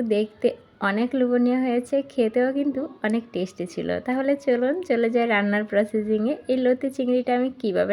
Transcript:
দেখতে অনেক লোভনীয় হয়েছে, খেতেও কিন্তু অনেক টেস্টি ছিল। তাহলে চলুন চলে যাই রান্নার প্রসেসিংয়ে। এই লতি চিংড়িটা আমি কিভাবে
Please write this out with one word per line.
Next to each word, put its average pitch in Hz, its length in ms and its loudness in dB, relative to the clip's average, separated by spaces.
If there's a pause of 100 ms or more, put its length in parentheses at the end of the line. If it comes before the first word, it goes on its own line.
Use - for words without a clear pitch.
দেখতে 214 460 0 (420)
অনেক 220 200 0 (100)
লোভনীয় 247 460 2
হয়েছে, 247 300 -2 (180)
খেতেও 247 400 2
কিন্তু 277 280 -2 (220)
অনেক 226 200 0 (100)
টেস্টি 180 400 -4
ছিল। 170 160 -6 (100)
তাহলে 262 320 -2 (140)
চলুন 254 300 2 (140)
চলে 233 200 2
যাই 233 240 2
রান্নার 208 380 2
প্রসেসিংয়ে। 214 600 0 (140)
এই 254 100 2
লতি 254 380 0
চিংড়িটা 247 440 0
আমি 262 100 0 (120)
কিভাবে 185 320 0